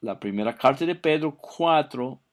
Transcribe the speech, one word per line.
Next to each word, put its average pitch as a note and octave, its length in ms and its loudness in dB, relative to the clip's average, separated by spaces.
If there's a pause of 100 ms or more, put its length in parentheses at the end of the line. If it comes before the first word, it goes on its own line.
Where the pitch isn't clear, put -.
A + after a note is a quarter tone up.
la G2+ 180 -8
primera G#2 360 -4
carta C3+ 300 2
de E3+ 100 -2
Pedro D3+ 400 0
cuatro, D3 840 -2 (140)